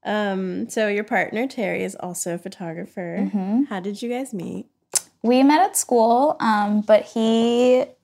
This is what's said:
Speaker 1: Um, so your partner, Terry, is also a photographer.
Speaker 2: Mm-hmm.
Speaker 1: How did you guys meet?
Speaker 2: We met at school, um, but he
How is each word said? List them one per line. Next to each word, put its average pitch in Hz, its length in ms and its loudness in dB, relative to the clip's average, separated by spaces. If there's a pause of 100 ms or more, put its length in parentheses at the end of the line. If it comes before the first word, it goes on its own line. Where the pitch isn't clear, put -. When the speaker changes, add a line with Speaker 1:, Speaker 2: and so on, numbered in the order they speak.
Speaker 1:
Um, 196 640 -4
so 220 180 -2
your 208 160 -2
partner, 220 440 -2
Terry, 196 340 -4
is 185 140 -8
also 175 380 -8
a 175 40 -6
photographer. 175 800 -10
Speaker 2:
Mm-hmm. 202 440 -2
Speaker 1:
How 202 160 -8
did 202 200 -8
you 233 80 -8
guys 254 240 -8
meet? 185 340 -8 (560)
Speaker 2:
We 254 200 4
met 294 180 6
at 392 160 2
school, 240 640 2
um, 208 440 0
but 214 240 4
he 240 800 4 (180)